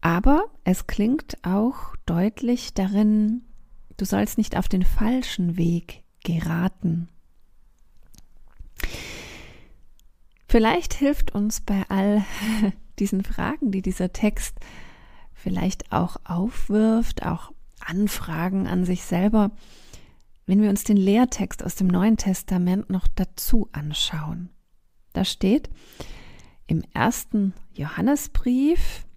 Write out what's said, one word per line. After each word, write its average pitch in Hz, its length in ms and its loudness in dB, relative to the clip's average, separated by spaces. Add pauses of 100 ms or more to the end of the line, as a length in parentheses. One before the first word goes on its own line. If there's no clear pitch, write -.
aber 262 440 6 (180)
es - 240 0
klingt - 560 -2
auch 208 540 -2 (100)
deutlich 220 680 -2
darin, 214 720 2 (540)
„Du - 80 -4
sollst 202 340 0
nicht - 180 0
auf - 120 0
den 185 160 2
falschen 214 720 2
Weg 170 480 -2 (180)
geraten.“ 170 840 -2 (3500)
Vielleicht 233 480 2
hilft - 400 2
uns 208 260 -2
bei 196 280 0
all 196 360 2 (380)
<laughs> - 380 -4
diesen 196 240 0
Fragen, - 480 -2
die 190 100 -2
dieser 185 300 -2
Text - 480 -2 (760)
vielleicht 185 560 -4
auch - 340 -2
aufwirft, 220 1000 0
auch - 240 -6 (300)
Anfragen 185 880 -2
an 180 160 0
sich 180 180 -2
selber, 208 480 2 (960)
wenn 196 160 4
wir 208 80 4
uns 196 140 -2
den 208 120 4
Lehrtext 202 680 2
aus - 100 -6
dem 190 140 0
Neuen 185 280 4
Testament 185 720 0
noch 185 280 4
dazu - 560 2
anschauen. 151 760 -6 (640)
Da 185 120 0
steht 208 460 0 (1000)
im 165 160 0 (100)
ersten 196 580 -2 (220)
Johannesbrief 262 1300 0 (120)